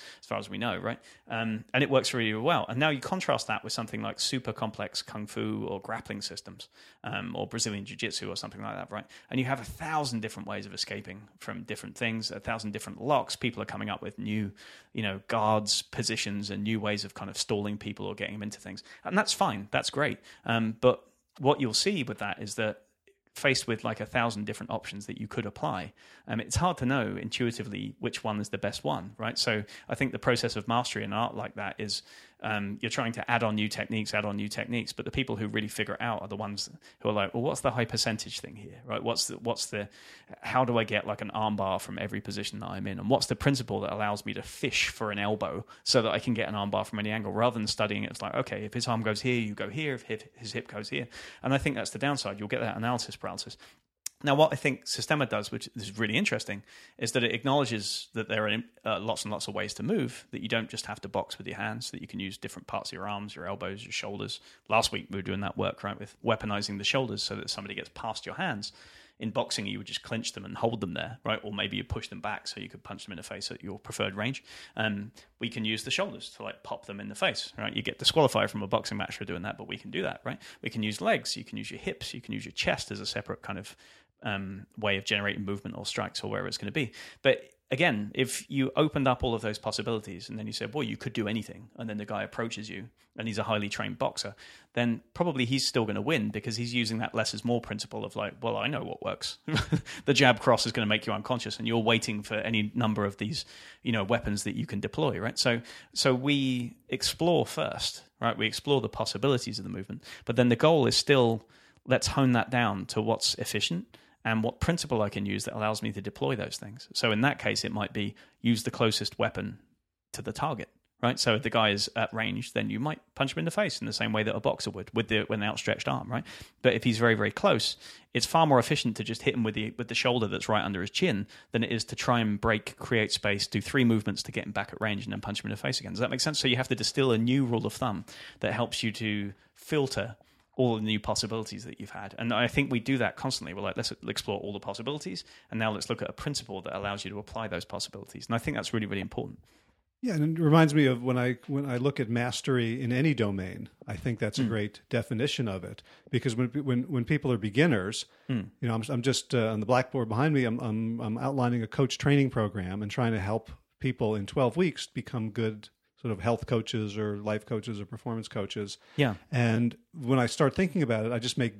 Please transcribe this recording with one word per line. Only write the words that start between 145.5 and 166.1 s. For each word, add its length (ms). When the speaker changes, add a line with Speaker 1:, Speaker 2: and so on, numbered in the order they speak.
Speaker 1:
and 80
now 140
let's 180
look 100
at 80
a 40
principle 500
that 140
allows 280
you 60
to 80
apply 300
those 160
possibilities." 640
And 100
I 20
think 180
that's 160
really, 140
really 140
important. 400
Speaker 2:
Yeah, 140
and 240
it 20
reminds 320
me 140
of 160
when 160
I, 200
when 200
I 100
look 200
at 100
mastery 720
in 120
any 220
domain, 540
I 80
think 240
that's 180
a 60
Speaker 1:
Mm. 40
Speaker 2:
great 320
definition 580
of 160
it. 180
Because 260
when, 140
when, 340
when 200
people 280
are 60
beginners, 640
Speaker 1:
Mm. 200
Speaker 2:
you 80
know, 60
I'm, 140
I'm 140
just, 320
uh, 140
on 100
the 80
blackboard 420
behind 260
me, 100
I'm, 160
I'm, 400
I'm 180
outlining 460
a 20
coach 320
training 320
program 500
and 120
trying 200
to 80
help 300
people 340
in 120
twelve 300
weeks 300
become 440
good 400
sort 120